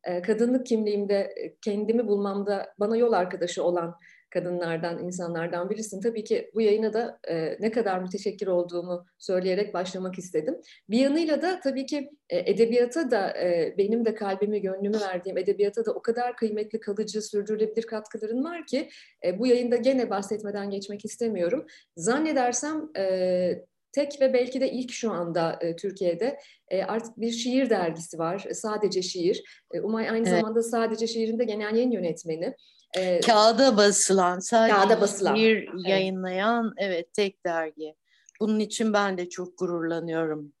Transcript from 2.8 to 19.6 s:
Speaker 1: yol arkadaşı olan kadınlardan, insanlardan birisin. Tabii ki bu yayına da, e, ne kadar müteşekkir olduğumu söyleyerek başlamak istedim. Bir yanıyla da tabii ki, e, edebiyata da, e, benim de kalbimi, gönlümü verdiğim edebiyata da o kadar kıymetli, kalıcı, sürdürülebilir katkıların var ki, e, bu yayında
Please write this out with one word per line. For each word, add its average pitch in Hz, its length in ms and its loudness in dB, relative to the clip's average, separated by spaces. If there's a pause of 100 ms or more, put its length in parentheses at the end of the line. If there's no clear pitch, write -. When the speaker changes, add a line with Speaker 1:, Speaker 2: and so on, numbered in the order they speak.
Speaker 1:
yol 233 140 4
arkadaşı 180 520 0
olan 170 320 0 (340)
kadınlardan, 170 760 -4
insanlardan 175 680 -4
birisin. 214 320 -8
Tabii 226 220 -2
ki - 300 -2
bu 220 80 0
yayına 214 320 2
da, 233 260 -4 (100)
e, 160 300 -2
ne 220 120 0
kadar 202 280 0
müteşekkir 190 480 -6
olduğumu 175 580 -2 (120)
söyleyerek 185 560 -2
başlamak 185 440 -6
istedim. 190 400 -4 (320)
Bir 214 100 2
yanıyla 294 420 2
da 359 180 -2
tabii 269 260 -2
ki, 285 240 -4 (200)
e, - 220 0
edebiyata 240 600 2
da, 202 260 0
e, 175 400 0
benim 220 280 2
de 220 100 0
kalbimi, 208 460 -2
gönlümü 196 380 -2
verdiğim 185 380 -4
edebiyata 202 480 0
da 220 80 -2
o - 80 -6
kadar 240 340 -2
kıymetli, 214 440 -4
kalıcı, 202 420 -4
sürdürülebilir 214 680 -2
katkıların 220 560 -6
var 330 220 -8
ki, 294 240 -4 (360)
e, 180 140 -2
bu 247 80 0
yayında 240 280 4